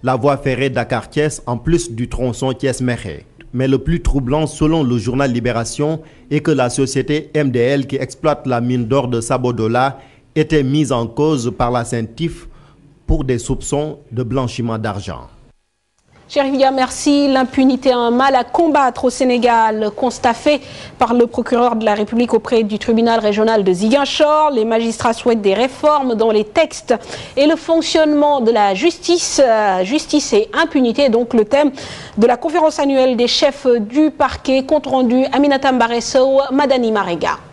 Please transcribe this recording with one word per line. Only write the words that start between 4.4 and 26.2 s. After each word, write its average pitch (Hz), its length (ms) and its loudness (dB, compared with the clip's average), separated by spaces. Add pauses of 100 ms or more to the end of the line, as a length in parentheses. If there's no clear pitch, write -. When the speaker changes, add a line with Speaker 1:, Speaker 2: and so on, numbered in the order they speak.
Speaker 1:
selon 156 380 0
le 123 160 0
journal 131 320 -2
Libération, 120 720 -4 (280)
est 147 100 0
que 151 120 0
la 131 180 2
société 139 640 -2
M 151 160 0
D 120 100 -2
L 131 280 0
qui 135 80 -8
exploite 147 500 -4
la 120 160 -2
mine 123 240 -2
d'or 123 220 0
de 120 140 -2
Sabodola 123 800 -2 (360)
était 156 280 2
mise 135 280 0
en 117 160 -2
cause 131 500 -2
par 120 140 0
la 120 120 -2
centif 117 640 -6 (600)
pour - 160 2
des 127 160 -2
soupçons 143 580 -4 (140)
de 117 100 -6
blanchiment 117 560 -4
d'argent. 101 440 -8 (1040)
Speaker 2:
Chérif 277 280 0
Dia, 269 140 4
merci. 285 580 0
L'impunité, 262 640 2
un 240 200 2
mal 262 240 2
à 240 80 2
combattre 277 640 0
au 247 40 4
Sénégal. 226 840 2
Constat 240 400 0
fait 294 260 0 (380)
par 240 160 2
le 240 100 6
procureur 240 500 0
de 220 80 -4
la 208 120 2
République 226 400 -2
auprès 226 260 0
du 214 160 -4
tribunal 226 420 2
régional 214 440 2
de 190 100 2
Ziguinchor. 285 800 2
Les 220 100 0
magistrats 226 500 0
souhaitent 233 280 0
des 196 140 2
réformes 262 580 0
dans 226 160 2